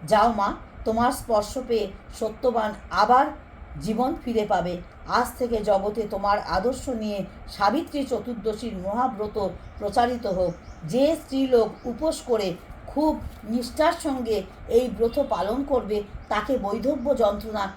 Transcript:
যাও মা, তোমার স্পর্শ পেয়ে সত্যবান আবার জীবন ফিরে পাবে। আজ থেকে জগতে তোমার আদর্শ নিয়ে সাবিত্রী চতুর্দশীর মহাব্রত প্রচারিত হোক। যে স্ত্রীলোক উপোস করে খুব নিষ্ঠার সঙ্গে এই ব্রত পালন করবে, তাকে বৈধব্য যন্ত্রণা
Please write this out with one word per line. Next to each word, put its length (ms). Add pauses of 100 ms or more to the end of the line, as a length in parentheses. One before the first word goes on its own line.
যাও 260
মা, 240 (280)
তোমার 280
স্পর্শ 460 (100)
পেয়ে 220 (300)
সত্যবান 520 (180)
আবার 360 (540)
জীবন 340 (100)
ফিরে 220
পাবে। 300 (300)
আজ 320
থেকে 260
জগতে 460
তোমার 280
আদর্শ 500
নিয়ে 360 (240)
সাবিত্রী 560
চতুর্দশীর 720
মহাব্রত 720 (300)
প্রচারিত 480
হোক। 280 (340)
যে 280
স্ত্রীলোক 720
উপোস 340
করে 340 (320)
খুব 340 (240)
নিষ্ঠার 480
সঙ্গে 500 (260)
এই 200
ব্রত 400
পালন 360
করবে, 380 (260)
তাকে 300
বৈধব্য 580
যন্ত্রণা 600